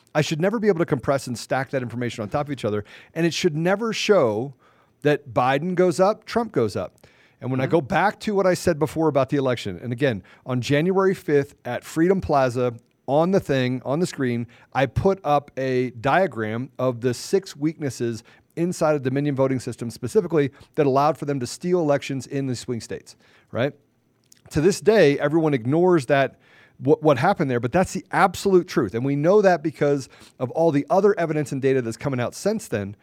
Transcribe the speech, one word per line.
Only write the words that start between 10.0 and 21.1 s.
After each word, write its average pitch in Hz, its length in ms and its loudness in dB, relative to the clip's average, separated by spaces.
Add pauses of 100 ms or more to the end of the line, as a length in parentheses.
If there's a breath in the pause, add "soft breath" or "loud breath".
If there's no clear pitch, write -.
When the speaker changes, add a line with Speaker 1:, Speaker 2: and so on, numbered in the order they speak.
Speaker 1:
on 127 160 -2
January 185 540 2
fifth 143 400 0 (100)
at 120 200 -6
Freedom 180 360 2
Plaza, 127 520 0 (340)
on 160 240 2
the 196 80 2
thing, 127 440 0
on 135 160 -2
the 180 60 2
screen, 120 420 -2 (260 soft breath)
I 131 120 2
put 190 380 0
up 147 340 0
a 127 340 -2
diagram 120 840 -2
of 127 240 -2
the 123 120 0
six - 420 -4
weaknesses 139 680 -6 (340 soft breath)
inside 165 380 0
of 139 80 -4
Dominion 143 320 -2
voting 135 240 0
system 117 300 -8
specifically 151 640 0 (240 soft breath)
that 151 100 2
allowed 139 320 2